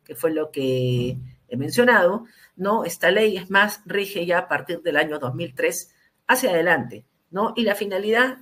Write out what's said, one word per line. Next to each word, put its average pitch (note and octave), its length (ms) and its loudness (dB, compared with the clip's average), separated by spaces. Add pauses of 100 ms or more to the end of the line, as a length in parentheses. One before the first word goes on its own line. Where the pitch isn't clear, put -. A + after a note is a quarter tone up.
que D3 120 -16
fue E3 160 0
lo D#3 200 -4
que B2+ 680 0 (300)
he A#2+ 100 -8
mencionado, G3+ 680 2 (300)
¿no? G3+ 280 -2
Esta - 260 0
ley, G#3 280 2
es F3+ 120 -10
más, G3+ 360 2
rige F#3 400 -4
ya F3 140 2
a F3 80 -6
partir D#3 340 -4
del D3+ 160 0
año D3+ 200 0
dos B2+ 160 -4
mil E3 200 -8
tres - 400 -4 (340)
hacia B3 220 2
adelante, D#3+ 560 0 (260)
¿no? G3+ 240 -2
Y A#3+ 80 -2
la G#3 120 2
finalidad G#3+ 680 -2